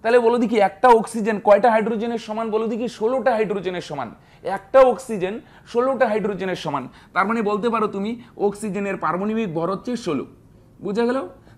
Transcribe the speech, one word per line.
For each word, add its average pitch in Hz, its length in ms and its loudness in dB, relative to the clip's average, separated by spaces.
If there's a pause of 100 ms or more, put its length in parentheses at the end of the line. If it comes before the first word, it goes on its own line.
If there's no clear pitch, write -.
তাহলে 240 160 4
বলো 240 200 4
দেখি, 226 200 2
একটা 196 300 4
অক্সিজেন 226 560 4
কয়টা 208 260 6
হাইড্রোজেনের 226 480 0
সমান 220 320 -6
বলো 220 160 0
দেখি? 226 220 -4
ষোলোটা 240 460 0
হাইড্রোজেনের 190 460 -2
সমান। 139 340 -10 (280)
একটা 190 380 2
অক্সিজেন 220 600 2 (320)
ষোলোটা 247 360 0
হাইড্রোজেনের 196 480 -4
সমান। 139 320 -6 (240)
তার 185 140 0
মানে 226 160 -2
বলতে 208 260 -2
পারো 220 180 0
তুমি 208 340 -6 (160)
অক্সিজেনের 202 600 -4
পারমাণবিক 190 580 -4
ভর 165 160 -4
হচ্ছে 196 260 -6
ষোলো। 151 300 -4 (560)
বুঝা 208 240 -2
গেল? 269 220 -2 (300)